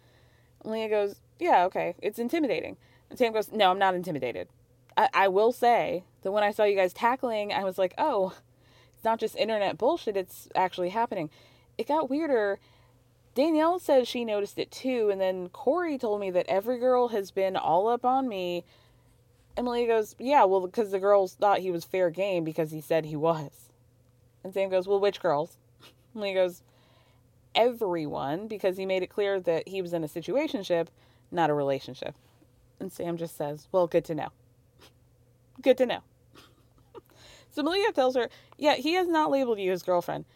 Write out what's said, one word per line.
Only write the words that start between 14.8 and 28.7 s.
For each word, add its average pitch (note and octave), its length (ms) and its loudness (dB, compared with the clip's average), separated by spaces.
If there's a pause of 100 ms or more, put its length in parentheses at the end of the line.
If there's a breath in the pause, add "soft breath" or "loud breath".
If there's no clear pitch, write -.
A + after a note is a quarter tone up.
and G3 100 -2
then F#3 300 -2
Corey D#4 480 -2
told G#3 220 -2
me G3 100 -4
that F3+ 180 0
every A3 300 0
girl B3 300 2
has G3+ 220 -4
been F#3+ 280 -2
all F#3 300 2
up A#3+ 180 0
on C4 200 0
me. F3+ 380 -6 (920 soft breath)
And B3 120 -4
Malia A#3+ 200 0
goes, A3+ 320 0
"Yeah, B3 260 4
well, F#3+ 240 2
'cause G3+ 240 -4
the G3 60 0
girls G3 360 4
thought G3+ 260 2
he F#3 100 -4
was E3+ 140 -4
fair F#3 240 0
game F3+ 340 -2
because D#3+ 280 -4
he D#3 100 -10
said D#3+ 240 0
he D#3 120 -8
was." D#3 540 -4 (720)
And F#3+ 120 -12
Sam G3 160 -2
goes, F#3 180 0
"Well, G3+ 120 2
which G3+ 200 0
girls?" D#3+ 380 0 (260)
<laughs> - 300 -20
Malia G3+ 180 -4
goes, F#3 300 0 (920 soft breath)
"Everyone, F3 920 0
because G3 300 -2